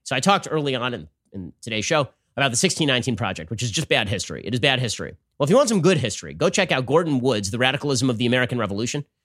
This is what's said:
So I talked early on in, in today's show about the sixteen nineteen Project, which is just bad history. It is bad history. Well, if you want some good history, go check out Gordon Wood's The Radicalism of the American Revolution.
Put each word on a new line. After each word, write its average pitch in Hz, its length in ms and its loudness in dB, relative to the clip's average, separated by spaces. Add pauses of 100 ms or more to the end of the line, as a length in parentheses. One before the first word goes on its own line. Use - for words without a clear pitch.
So - 140 -4
I 131 40 0
talked 190 300 2
early 147 240 0
on 120 180 -4
in, 78 160 -10 (240)
in 92 200 -12 (100)
today's 110 220 -4
show 147 240 2 (280)
about 135 140 2
the 120 80 -4
sixteen - 280 0
nineteen 123 300 0
Project, 95 340 -6
which 113 120 -6
is 120 80 -4
just 143 180 -4
bad 113 220 2
history. 87 340 -6
It 104 80 -4
is 123 80 -2
bad 135 180 2
history. 113 380 -6 (220)
Well, 143 60 2
if 143 60 0
you 208 60 6
want 269 140 4
some 208 100 2
good 175 160 4
history, 101 380 -4
go 151 160 0
check 185 200 0
out 135 140 2
Gordon 147 360 2
Wood's 107 300 0
The 117 60 -4
Radicalism 131 540 2
of 113 80 -2
the 120 80 0
American 123 320 2
Revolution. 113 480 -4 (180)